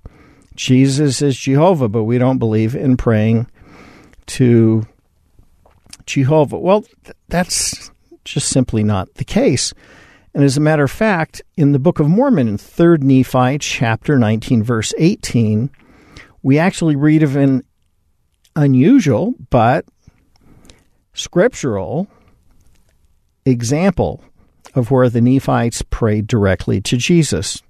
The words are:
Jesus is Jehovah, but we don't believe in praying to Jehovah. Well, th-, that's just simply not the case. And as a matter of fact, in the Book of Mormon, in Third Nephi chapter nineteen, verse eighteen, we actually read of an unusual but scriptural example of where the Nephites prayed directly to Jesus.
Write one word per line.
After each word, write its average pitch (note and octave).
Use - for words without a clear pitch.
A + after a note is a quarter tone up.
Jesus C3+
is C#3+
Jehovah, C#3
but A2
we A#2
don't B2+
believe A2+
in C3+
praying A2+
to A2+
Jehovah. C#3
Well, G#3
th-, -
that's -
just -
simply C3
not G#2
the -
case. G3+
And C#3
as C3+
a D3+
matter D3+
of C3+
fact, F#3+
in C#3+
the C#3
Book C3+
of D3
Mormon, F#3+
in G2+
Third E3+
Nephi C3
chapter A#2+
nineteen, A2+
verse A2+
eighteen, A#2+
we C#3
actually E3
read D3+
of C#3+
an C3+
unusual D3+
but B2
scriptural C#3
example B2
of A#2+
where B2+
the A#2
Nephites B2
prayed G#2+
directly G2+
to -
Jesus. B2+